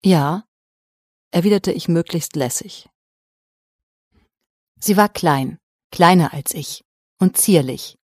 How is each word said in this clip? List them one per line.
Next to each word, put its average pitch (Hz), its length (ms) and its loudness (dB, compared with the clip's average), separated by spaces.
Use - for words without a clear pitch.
„Ja?“, 170 400 2
erwiderte 190 420 0
ich - 160 -6
möglichst 165 480 -4
lässig. - 520 -8
Sie 202 180 0
war 208 120 4
klein, 139 500 -4
kleiner 175 420 4
als - 220 -8
ich - 300 -12
und 185 180 0
zierlich. 143 680 0